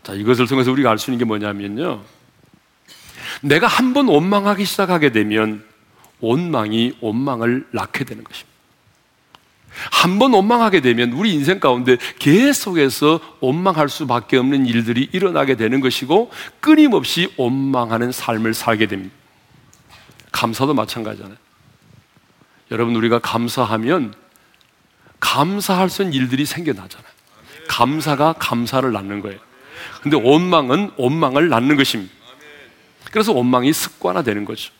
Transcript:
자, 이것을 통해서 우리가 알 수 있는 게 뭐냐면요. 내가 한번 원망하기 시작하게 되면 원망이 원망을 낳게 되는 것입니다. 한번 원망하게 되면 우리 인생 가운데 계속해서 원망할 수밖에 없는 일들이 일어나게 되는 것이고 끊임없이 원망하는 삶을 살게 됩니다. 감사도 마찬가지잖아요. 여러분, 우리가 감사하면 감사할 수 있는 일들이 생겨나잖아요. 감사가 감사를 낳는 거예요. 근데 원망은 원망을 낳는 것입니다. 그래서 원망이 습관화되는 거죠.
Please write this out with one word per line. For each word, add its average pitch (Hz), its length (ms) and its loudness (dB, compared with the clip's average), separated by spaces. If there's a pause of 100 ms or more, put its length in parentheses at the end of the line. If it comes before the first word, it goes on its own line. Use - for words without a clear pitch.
자, 98 120 -16
이것을 113 340 2
통해서 131 240 2
우리가 131 180 2
알 107 80 2
수 131 140 -6
있는 120 80 -4
게 120 60 0
뭐냐면요. 104 760 -6 (1400)
내가 156 260 4
한번 254 400 2
원망하기 196 580 2
시작하게 170 460 0
되면 107 520 -2 (560)
원망이 117 800 -2
원망을 120 720 -2
낳게 110 360 -8
되는 113 180 -16
것입니다. - 260 -20 (1400)
한번 214 420 4
원망하게 208 480 4
되면 120 300 2
우리 196 200 -2
인생 160 280 0
가운데 127 380 4 (200)
계속해서 165 1000 2 (200)
원망할 156 480 0
수밖에 123 500 -4
없는 135 280 2
일들이 117 460 0
일어나게 165 420 0
되는 113 260 0
것이고 139 520 0 (280)
끊임없이 220 800 4
원망하는 123 720 0
삶을 113 440 -2
살게 110 320 0
됩니다. 95 260 -10 (1160)
감사도 131 440 -2
마찬가지잖아요. 104 600 -8 (1400)
여러분, 117 240 -2
우리가 117 240 0
감사하면 117 960 -2 (1040)
감사할 185 680 0
수 196 140 -4
있는 175 100 -4
일들이 131 320 -2
생겨나잖아요. 120 640 -8 (580)
감사가 147 680 0
감사를 127 580 -2
낳는 101 300 -8
거예요. 98 180 -14 (640)
근데 147 200 0
원망은 160 760 2
원망을 143 520 0
낳는 127 260 2
것입니다. 117 380 -2 (1000)
그래서 208 220 0
원망이 127 400 2
습관화되는 117 720 -4
거죠. - 340 -12